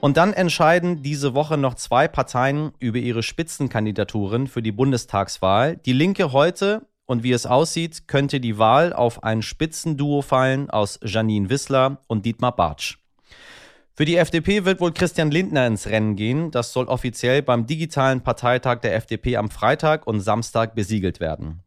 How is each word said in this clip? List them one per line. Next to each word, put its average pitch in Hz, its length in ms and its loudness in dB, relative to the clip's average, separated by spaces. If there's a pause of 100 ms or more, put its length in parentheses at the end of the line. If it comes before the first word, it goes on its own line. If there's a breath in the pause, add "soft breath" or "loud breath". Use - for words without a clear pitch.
Und 143 160 2
dann 185 160 4
entscheiden 170 720 2
diese 143 280 -2
Woche 151 240 0
noch 135 180 0
zwei 131 340 0
Parteien 139 720 -2
über 117 180 -2
ihre 117 240 -2
Spitzenkandidaturen 110 1300 -4
für 123 120 -6
die 110 120 -4
Bundestagswahl. 113 1040 0
Die - 160 -2
Linke 160 400 2
heute 180 560 0 (180)
und 120 160 -2
wie 123 80 0
es 120 160 0
aussieht, 160 640 0
könnte 139 320 0
die 113 180 -4
Wahl 131 340 6
auf 120 300 -2
ein 110 200 -2
Spitzenduo 147 760 -2
fallen 131 500 0
aus 104 340 -2
Janine 107 460 0
Wissler 135 580 0
und 107 180 -2
Dietmar 120 300 -2
Bartsch. - 420 -2 (960 loud breath)
Für 156 100 2
die 170 120 2
F 170 140 4
D 165 100 2
P 196 240 0
wird 185 160 2
wohl 175 100 2
Christian 165 400 0
Lindner 151 380 2
ins 110 180 -2
Rennen 107 300 0
gehen. 131 340 -2
Das 120 220 -4
soll 127 140 -2
offiziell 127 540 0
beim 120 280 0
digitalen 135 540 0
Parteitag 123 580 0
der 107 160 0
F 113 100 -4
D 110 120 -6
P 123 180 -2
am 107 140 -2
Freitag 151 580 0
und 107 120 -2
Samstag 113 540 -2
besiegelt 98 460 -2
werden. 80 460 -8